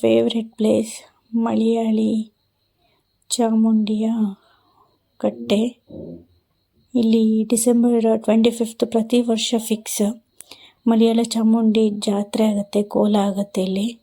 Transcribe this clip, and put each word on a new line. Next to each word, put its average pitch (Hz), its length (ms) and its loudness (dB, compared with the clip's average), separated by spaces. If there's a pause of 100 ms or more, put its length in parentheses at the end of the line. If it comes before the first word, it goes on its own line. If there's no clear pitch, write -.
ಫೇವ್ರೆಟ್ 226 560 0
ಪ್ಲೇಸ್ 220 360 0 (440)
ಮಲಯಾಳಿ 220 960 -2 (1000)
ಚಾಮುಂಡಿಯ 220 760 0 (1120)
ಕಟ್ಟೆ. 233 380 -2 (1400)
ಇಲ್ಲಿ 220 440 2
ಡಿಸೆಂಬರ್ 233 800 2
ಟ್ವೆಂಟಿ 226 260 4
ಫಿಫ್ತ್ 226 420 -4
ಪ್ರತಿ 226 280 0
ವರ್ಷ 233 380 -2
ಫಿಕ್ಸ್ 220 440 -6 (840)
ಮಲಯಾಳ 226 360 4
ಚಾಮುಂಡಿ 220 680 2
ಜಾತ್ರೆ 208 600 -2
ಆಗುತ್ತೆ, 202 300 -2
ಕೋಲ 208 340 2
ಆಗುತ್ತೆ 202 460 -2
ಇಲ್ಲಿ. 202 400 -4